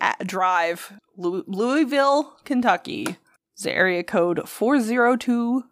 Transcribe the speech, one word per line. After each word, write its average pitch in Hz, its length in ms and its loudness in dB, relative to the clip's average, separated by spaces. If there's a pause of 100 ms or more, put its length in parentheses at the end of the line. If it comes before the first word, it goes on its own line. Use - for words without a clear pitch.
A-, - 240 0
Drive, 180 680 -2 (240)
Lou-, 185 300 -4
Louisville, 277 880 0 (120)
Kentucky. 214 720 -2 (360)
It's - 100 -14
the - 100 -4
area 180 300 2
code 175 440 0
four 269 320 2
zero 240 360 2
two 240 560 0